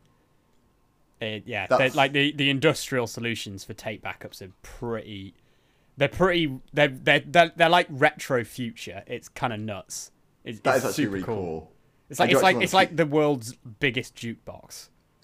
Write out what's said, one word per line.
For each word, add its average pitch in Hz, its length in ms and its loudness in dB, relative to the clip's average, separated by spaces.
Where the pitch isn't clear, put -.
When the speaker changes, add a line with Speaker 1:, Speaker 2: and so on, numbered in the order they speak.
Speaker 1:
It, 107 240 -8
yeah, 107 220 -6
Speaker 2:
That's 127 120 4
Speaker 1:
they're, 131 120 4
like, 139 200 2
the, 143 220 0
the 139 160 0
industrial 135 580 0
solutions 110 560 -8
for 110 100 -14
tape 107 300 -10
backups - 380 -12
are 92 100 -18
pretty, 107 720 -10
they're 139 140 0
pretty, 170 500 2
they're, 147 160 4
they're, 139 360 2
they're, 170 300 4
they're, 165 140 6
like, 175 200 6
retro 135 540 0
future. 107 640 -10
It's 120 220 -10
kinda 117 280 -4
nuts. 104 540 -10
It's, 113 160 -12
Speaker 2:
That 131 160 2
Speaker 1:
it's 120 80 0
Speaker 2:
is 113 60 -2
actually 135 140 -2
Speaker 1:
super 101 100 -2
Speaker 2:
really 95 120 -6
Speaker 1:
cool. 117 100 -4
Speaker 2:
cool. 82 360 -8
Speaker 1:
It's 143 100 -6
Speaker 2:
I 180 40 6
Speaker 1:
like, 233 80 2
Speaker 2:
do 269 40 6
Speaker 1:
it's - 80 6
Speaker 2:
actually 190 40 8
Speaker 1:
like, 185 80 6
Speaker 2:
wanna 208 100 0
Speaker 1:
it's - 80 -2
like 190 160 6
Speaker 2:
see 170 60 -14
Speaker 1:
the 160 100 2
world's 143 480 0
biggest 127 360 -2
jukebox. - 720 -14